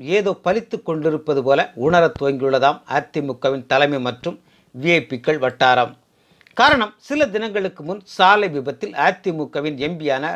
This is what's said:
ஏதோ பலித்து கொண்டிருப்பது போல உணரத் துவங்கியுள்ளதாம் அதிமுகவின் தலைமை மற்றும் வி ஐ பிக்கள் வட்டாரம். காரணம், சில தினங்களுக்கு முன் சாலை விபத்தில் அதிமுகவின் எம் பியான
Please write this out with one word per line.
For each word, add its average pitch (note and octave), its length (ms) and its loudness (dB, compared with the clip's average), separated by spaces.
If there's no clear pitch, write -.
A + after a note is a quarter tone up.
ஏதோ G3 260 0
பலித்து A3 440 -4
கொண்டிருப்பது D#3 640 -2
போல C#3 180 4
உணரத் D#3+ 400 2
துவங்கியுள்ளதாம் C3+ 640 0
அதிமுகவின் C3+ 800 -4
தலைமை C#3+ 340 2
மற்றும் B2 360 -6
வி C3+ 180 -2
ஐ E3 100 4
பிக்கள் C#3 400 -4
வட்டாரம். B2+ 480 2
காரணம், A#3+ 440 4
சில D4 260 -2
தினங்களுக்கு G3 580 -6
முன் G3 220 -10
சாலை G3 420 4
விபத்தில் C#3+ 500 -6
அதிமுகவின் D3+ 840 -2
எம் D#3+ 180 -4
பியான D3 380 -4